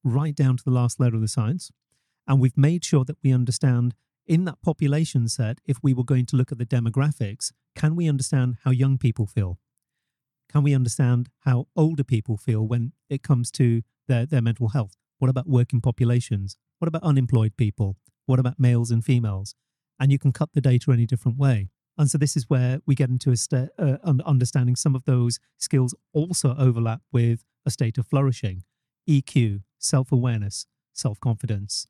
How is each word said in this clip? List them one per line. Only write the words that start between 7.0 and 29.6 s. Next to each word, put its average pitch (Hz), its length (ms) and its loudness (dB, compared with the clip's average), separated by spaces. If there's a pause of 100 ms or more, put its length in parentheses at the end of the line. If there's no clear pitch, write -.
can 156 220 0
we 170 100 0
understand 131 560 0
how 131 80 0
young 131 260 2
people 117 280 0
feel? 95 340 -4 (880)
Can 147 140 0
we 143 100 2
understand 123 560 0 (100)
how 127 360 0
older 156 300 0
people 110 320 -2
feel 110 280 -2
when 120 280 -4 (160)
it 139 140 -6
comes 120 280 0
to 117 300 2 (260)
their, 120 180 2
their 139 160 0
mental 113 280 -2
health? 104 260 -4 (220)
What 131 120 2
about 127 180 -2
working 123 340 2
populations? 117 720 -2 (220)
What 170 100 -4
about 160 160 -4
unemployed 127 540 2
people? 101 400 -2 (280)
What 127 140 2
about 123 200 -2
males 120 300 2
and 117 140 0
females? 107 500 -2 (460)
And 139 120 4
you 139 60 4
can 135 140 2
cut - 220 -4
the 143 80 2
data 123 300 2
any 117 140 4
different 120 320 -2
way. 123 320 0 (280)
And 147 120 2
so - 80 -2
this 143 200 0
is 123 120 -4
where 127 360 0
we 139 100 2
get 131 140 0
into 127 220 0
a 120 40 4
sta-, 127 320 -2 (100)
uh, 143 260 0
un-, 143 220 2
understanding 123 520 0
some 139 180 0
of 131 80 -6
those 120 360 0 (180)
skills 127 360 0 (200)
also 156 440 -2
overlap 117 440 2 (100)
with 117 320 0 (220)
a 123 60 -2
state 113 260 -2
of 123 100 -4
flourishing, 117 560 -2 (420)
E 143 160 4
Q, 104 420 0 (140)